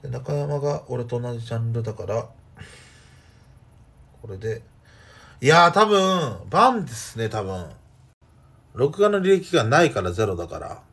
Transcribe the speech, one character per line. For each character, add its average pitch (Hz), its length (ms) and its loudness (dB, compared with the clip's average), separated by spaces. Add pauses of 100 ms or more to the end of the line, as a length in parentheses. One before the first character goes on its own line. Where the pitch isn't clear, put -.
で、 139 80 -12
中 131 240 -6
山 143 260 -4
が 143 280 -4
俺 123 180 -6
と 120 120 -4
同 120 200 -6
じ 113 80 -12
ジ - 80 -8
ャ 113 40 -4
ン 117 140 -4
ル 117 100 -4
だ 110 120 -8
か - 100 -12
ら、 113 240 -4 (1900)
こ 107 80 -18
れ 98 80 -14
で。 107 260 -6 (800)
い 127 60 0
や 170 240 8
ー、 - 20 -6
多 208 140 6
分、 185 640 0
バ 226 220 6
ン 214 120 -2
で 127 80 -14
す - 260 -12
ね、 113 120 -4
多 110 120 -4
分。 92 280 -8 (1040)
録 - 280 0
画 208 80 4
の 202 100 0
履 185 200 4
歴 - 140 -12
が 143 100 4
な 139 180 4
い 160 80 4
か 101 100 -4
ら、 90 120 -4
ゼ 107 120 0
ロ 95 100 -2
だ 85 140 -8
か 85 100 -10
ら。 92 240 -14 (100)